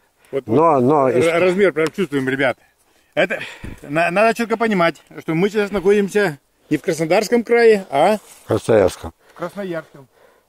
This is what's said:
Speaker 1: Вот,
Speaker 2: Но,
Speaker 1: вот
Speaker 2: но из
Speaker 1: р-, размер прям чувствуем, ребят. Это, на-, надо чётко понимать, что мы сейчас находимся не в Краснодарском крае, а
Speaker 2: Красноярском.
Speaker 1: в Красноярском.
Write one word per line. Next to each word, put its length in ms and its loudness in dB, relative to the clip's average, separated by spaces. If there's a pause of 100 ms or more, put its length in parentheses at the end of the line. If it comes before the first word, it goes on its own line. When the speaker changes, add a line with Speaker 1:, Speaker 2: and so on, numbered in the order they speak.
(320)
Speaker 1:
Вот, 160 -8
Speaker 2:
Но, 260 2
Speaker 1:
вот 80 2
Speaker 2:
но 280 2
из 160 2
Speaker 1:
р-, 140 0
размер 320 2
прям 200 -4
чувствуем, 360 -4
ребят. 300 -2 (560)
Это, 260 -2 (440)
на-, 280 -2
надо 220 2
чётко 240 -4
понимать, 440 0 (200)
что 140 -6
мы 140 0
сейчас 220 -2
находимся 680 0 (320)
не 80 0
в 40 -4
Краснодарском 600 0
крае, 460 2
а 280 2 (300)
Speaker 2:
Красноярском. 680 0 (200)
Speaker 1:
в 40 -20
Красноярском. 680 -12 (420)